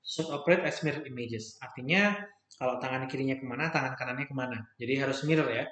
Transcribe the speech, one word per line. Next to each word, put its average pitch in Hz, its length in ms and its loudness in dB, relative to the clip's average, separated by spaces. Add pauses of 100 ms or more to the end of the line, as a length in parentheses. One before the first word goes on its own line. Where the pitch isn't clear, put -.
should - 320 -4
operate 165 320 4
as - 160 -2
mirror 151 240 0
images. 120 560 -6
Artinya, 170 560 2 (400)
kalau 127 240 0
tangan 131 240 -2
kirinya 135 320 0
kemana, 135 320 -2
tangan 135 240 0
kanannya 127 320 -4
kemana. 127 400 -4 (160)
Jadi 127 160 2
harus 135 240 0
mirror 151 240 4
ya 123 260 -2